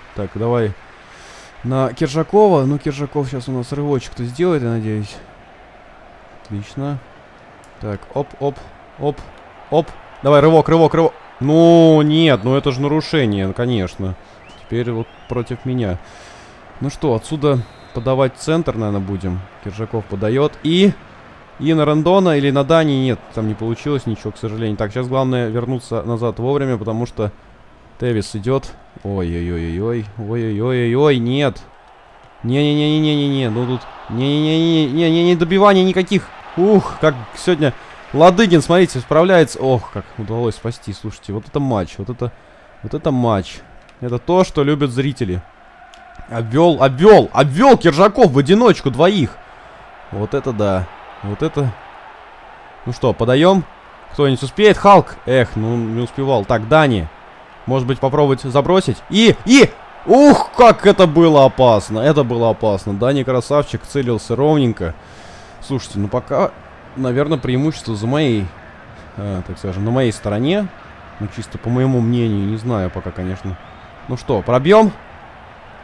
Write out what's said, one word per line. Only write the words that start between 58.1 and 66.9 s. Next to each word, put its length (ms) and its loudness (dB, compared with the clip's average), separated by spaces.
забросить? 560 0
И, 260 4
и! 240 6
Ух, 500 6
как 300 6
это 220 6
было 380 6
опасно! 520 2
Это 260 2
было 280 0
опасно. 420 -2
Дани 300 -2
красавчик, 580 -2
целился 540 -4
ровненько. 580 0
Слушайте, 360 -8
ну 100 -4
пока, 440 -4